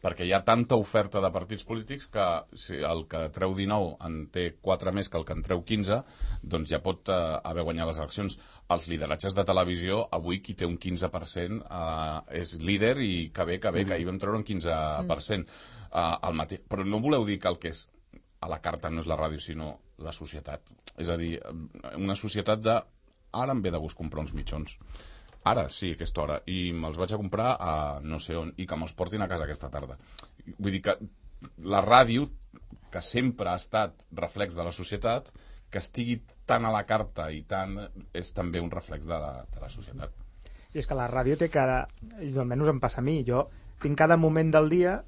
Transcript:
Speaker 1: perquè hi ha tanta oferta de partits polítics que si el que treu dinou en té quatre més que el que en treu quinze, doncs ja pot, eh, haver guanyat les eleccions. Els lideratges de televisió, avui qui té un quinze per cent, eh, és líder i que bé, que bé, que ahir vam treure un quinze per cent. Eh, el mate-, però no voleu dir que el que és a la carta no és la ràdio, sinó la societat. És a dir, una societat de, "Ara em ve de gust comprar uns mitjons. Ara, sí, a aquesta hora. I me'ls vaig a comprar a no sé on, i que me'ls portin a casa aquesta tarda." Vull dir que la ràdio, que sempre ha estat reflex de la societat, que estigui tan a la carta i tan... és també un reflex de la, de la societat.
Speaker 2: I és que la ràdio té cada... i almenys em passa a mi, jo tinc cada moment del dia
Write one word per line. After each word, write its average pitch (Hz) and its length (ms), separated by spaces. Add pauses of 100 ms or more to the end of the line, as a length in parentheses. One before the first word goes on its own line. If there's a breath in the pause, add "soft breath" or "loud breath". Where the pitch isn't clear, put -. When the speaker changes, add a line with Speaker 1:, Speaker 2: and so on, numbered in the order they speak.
Speaker 1:
perquè 87 240
hi 90 60
ha 98 100
tanta 117 320
oferta 104 460
de 95 100
partits 92 320
polítics 113 460
que 101 180 (280)
si - 200
el 78 320
que 80 240
treu 95 240
dinou 98 460
en 80 320
té 87 280
quatre 92 300
més 95 180
que - 80
el 82 80
que - 80
en - 100
treu 87 200
quinze, 107 400 (400 loud breath)
doncs 80 280
ja 80 120
pot, 95 260
eh, 85 360
haver 85 180
guanyat 82 240
les 80 140
eleccions. 92 360 (320 soft breath)
Els 87 200
lideratges 80 480
de 98 80
televisió, 92 680
avui 87 320
qui 92 140
té 90 100
un 85 100
quinze 90 320
per 85 160
cent, 87 460
eh, 80 500 (120)
és 87 280
líder 104 400
i 87 320
que 87 120
bé, 90 160
que 107 100
bé, 90 160
que 95 80
ahir 85 120
vam 92 120
treure 101 200
un 104 40
quinze 85 300 (340)
per 76 160
cent. 95 240 (480 loud breath)
Eh, 82 200 (100)
el 85 100
mate-, 78 340
però 95 160
no 104 160
voleu 135 240
dir 101 140
que 90 80
el 87 140
que 85 80
és - 200 (520)
a 82 80
la 80 120
carta 80 300
no 80 100
és 78 60
la 80 100
ràdio, 78 240
sinó 78 380 (200)
la 78 140
societat. 76 480 (380)
És 85 100
a 85 80
dir, 82 240 (560)
una 98 200
societat 107 440
de, 110 220 (500)
"Ara 131 200
em 120 100
ve 92 80
de 85 80
gust 78 180
comprar 76 260
uns 76 120
mitjons. 73 420 (680 loud breath)
Ara, 110 240
sí, 92 220
a 78 40
aquesta - 280
hora. 73 240
I 90 260
me'ls 80 260
vaig 92 140
a 107 40
comprar 107 440
a 76 420
no 78 160
sé 80 180
on, 82 200
i 92 100
que 80 100
me'ls 80 160
portin 101 300
a 90 60
casa 85 160
aquesta 73 260
tarda." 69 260 (600 loud breath)
Vull 98 140
dir 95 100
que 101 140 (680)
la 98 220
ràdio, 123 440 (600)
que 90 100
sempre 120 480
ha 90 80
estat 104 560
reflex 87 440
de 85 80
la 85 80
societat, 113 580 (400 soft breath)
que 101 80
estigui 120 420 (240)
tan 117 220
a 110 40
la 107 140
carta 104 480
i 78 120
tan... 95 440 (240)
és 90 220
també 87 260
un 85 100
reflex 80 360
de 82 120
la, 69 320
de - 100
la 67 80
societat. - 420 (640 soft breath)
Speaker 2:
I 156 40
és 139 80
que 139 80
la 123 140
ràdio 127 300
té 165 100
cada... 131 400 (320)
i 139 160
almenys 131 320
em 135 120
passa 123 200
a 123 40
mi, 147 200
jo 123 240 (320 soft breath)
tinc 147 180
cada 160 180
moment 160 360
del 156 160
dia 180 400